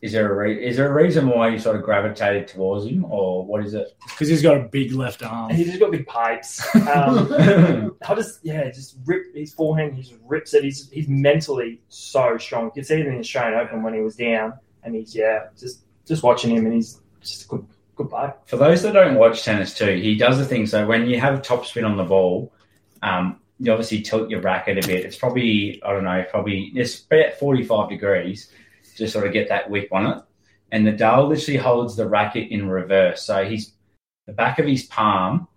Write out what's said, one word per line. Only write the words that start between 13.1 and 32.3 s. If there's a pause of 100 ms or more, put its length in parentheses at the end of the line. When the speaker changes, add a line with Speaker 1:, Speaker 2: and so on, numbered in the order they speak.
Speaker 3:
the
Australian
Open
when
he
was
down, (280)
and
he's,
yeah, (100)
just, (220)
just
watching
him,
and
he's (200)
just
a
good, (280)
good
player. (120)
Speaker 1:
For
those
that
don't
watch
tennis
too,
he
does
the
thing.
So
when
you
have
topspin
on
the
ball, (520)
um, (220)
you
obviously
tilt
your
racket
a
bit.
It's
probably,
I
don't
know,
probably
it's
about
forty-five
degrees (460)
to
sort
of
get
that
whip
on
it. (500)
And
Nadal
literally
holds
the
racket